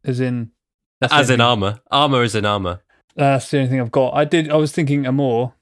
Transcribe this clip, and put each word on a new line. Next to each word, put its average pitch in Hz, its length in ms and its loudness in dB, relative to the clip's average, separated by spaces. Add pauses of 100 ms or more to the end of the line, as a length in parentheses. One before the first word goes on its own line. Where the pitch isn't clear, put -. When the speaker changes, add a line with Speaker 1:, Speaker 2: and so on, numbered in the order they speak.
Speaker 1:
as 123 160 -4
in, 123 300 -4 (500)
that's 127 120 0
the 151 60 4
Speaker 2:
As 135 120 4
Speaker 1:
only 127 40 4
Speaker 2:
in 117 40 2
Speaker 1:
thing. 120 80 4
Speaker 2:
armor. 104 340 0 (100)
Armor 139 340 2
is 110 100 -4
in 104 100 -2
armor. 95 360 -2 (340)
Speaker 1:
That's 139 360 0
the 143 80 0
only 131 120 0
thing 131 100 0
I've 120 120 -4
got. 131 220 0
I 147 100 2
did. 156 260 0
I 156 60 2
was 151 160 0
thinking 143 340 0
amor 127 560 0